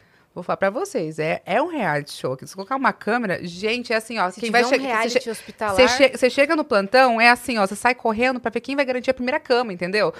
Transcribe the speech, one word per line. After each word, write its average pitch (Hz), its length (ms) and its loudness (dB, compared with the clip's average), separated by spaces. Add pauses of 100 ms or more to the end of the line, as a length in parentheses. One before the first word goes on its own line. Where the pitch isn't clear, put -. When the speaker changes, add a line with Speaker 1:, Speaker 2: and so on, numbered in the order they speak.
(320)
Speaker 1:
Vou 180 120 -12
falar 175 140 -4
pra 196 120 0
vocês, 202 480 -6
é, 160 260 -4
é 196 160 0
um 320 60 0
reality 175 460 -4
show. 131 280 -6
Se - 140 -18
colocar 196 220 -8
uma 247 160 2
câmera, 214 520 -2
gente, 214 480 -4
é 220 40 2
assim, 226 240 -4
ó, 180 100 0
Speaker 2:
Se 185 100 -14
Speaker 1:
quem 226 120 -4
vai 240 100 4
Speaker 2:
tiver 254 140 2
um - 60 4
Speaker 1:
che-, 277 40 -6
Speaker 2:
reality 233 280 -2
Speaker 1:
você 254 60 2
che-, 233 100 -8
Speaker 2:
hospitalar 214 440 -6
Speaker 1:
você 254 140 6
che-, 254 280 2
você 247 140 2
chega 285 240 2
no 302 80 0
plantão, 233 580 4
é 233 80 8
assim, 240 300 2
ó, 196 80 2
você 202 80 -4
sai 247 180 2
correndo 247 460 0
pra 226 140 -4
ver 233 80 -4
quem 269 160 -6
vai 285 80 2
garantir 254 260 -2
a 262 40 2
primeira 254 260 -4
cama, 240 320 0
entendeu? 180 480 0